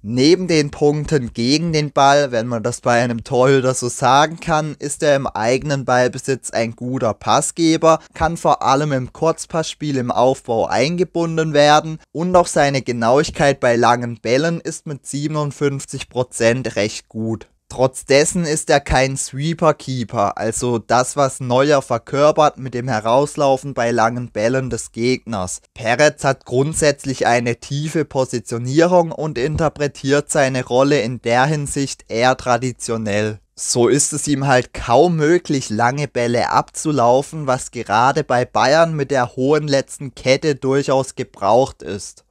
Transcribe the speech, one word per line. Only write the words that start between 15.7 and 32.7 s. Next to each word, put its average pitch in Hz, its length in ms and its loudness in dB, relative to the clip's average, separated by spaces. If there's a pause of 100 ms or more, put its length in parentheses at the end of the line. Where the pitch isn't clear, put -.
Prozent 120 680 -2
recht - 340 -4
gut. 110 380 -6 (200)
Trotz - 380 -2
dessen 156 400 2
ist 156 240 -4
er 147 100 4
kein 135 380 0
Sweeper-Keeper, 131 1200 -2
also 117 400 -2
das, 120 400 0
was 139 220 0
Neuer 135 420 2
verkörpert 147 760 0
mit 123 160 -10
dem 123 120 -6
Herauslaufen 135 840 0
bei 120 160 -2
langen 120 400 0
Bällen 123 400 -2
des 117 220 -8
Gegners. 113 680 -4 (120)
Peretz 123 500 0
hat 135 220 -2
grundsätzlich 139 800 -2
eine 120 300 2
tiefe 151 500 -6
Positionierung 139 1040 0
und 147 280 -6
interpretiert 147 920 -2
seine 131 320 0
Rolle 135 380 2
in 117 220 -6
der 120 240 4
Hinsicht 143 600 -4
eher 123 300 2
traditionell. 113 1040 -2 (160)